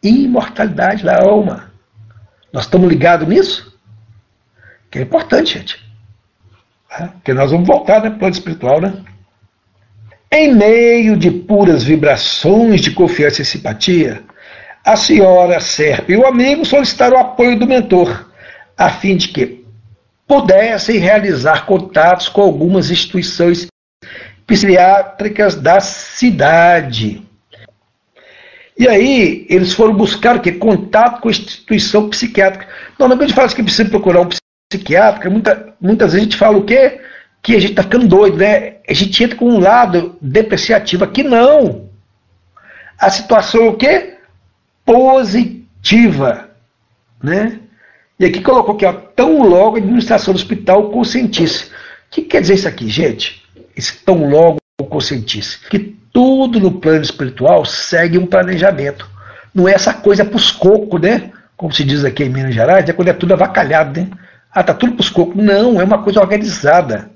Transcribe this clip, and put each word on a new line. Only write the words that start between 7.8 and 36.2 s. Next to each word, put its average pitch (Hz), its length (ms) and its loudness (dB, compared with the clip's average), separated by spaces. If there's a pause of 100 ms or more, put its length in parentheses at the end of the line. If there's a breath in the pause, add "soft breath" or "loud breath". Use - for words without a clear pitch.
né, 220 80 -4
pro 214 100 -12
plano 190 140 -2
espiritual, 156 460 -4
né? 190 240 -8 (1300 soft breath)
Em 302 240 4
meio 226 640 4
de 170 140 2
puras 180 520 0
vibrações 156 960 2
de - 100 -2
confiança 147 520 0
e - 20 -4
simpatia, 127 760 -4 (640 loud breath)
a 214 120 4
senhora, 180 640 4
a - 20 -4
serpa - 520 -2
e 196 40 2
o 247 100 4
amigo 269 380 0
solicitaram 262 520 2
o 254 40 4
apoio 247 380 0
do 233 80 -2
mentor, 180 640 0 (460 loud breath)
a 175 140 0
fim 196 260 -2
de - 120 -4
que - 360 -6 (600)
pudessem 226 720 2
realizar 175 680 0
contatos 180 640 0
com - 140 0
algumas 165 480 0
instituições 170 760 -2 (800 loud breath)
psiquiátricas 202 1080 2
da 156 260 2
cidade. 160 1400 0 (1600 soft breath)
E 240 80 4
aí, 233 640 2
eles 180 240 0
foram 220 220 2
buscar 226 420 0
o - 40 -4
quê? 175 120 -2
Contato 220 680 0
com 233 80 -4
a - 40 -2
instituição - 760 -4
psiquiátrica. 196 600 -4 (300 loud breath)
Normalmente 254 260 2
a 269 40 -4
gente - 80 -2
fala 262 120 2
que - 140 -6
precisa 214 260 -2
procurar 180 320 2
um 175 80 0 (420)
psiquiatra, 190 600 0
muita, 214 500 -4
muitas 190 320 0
vezes 202 140 0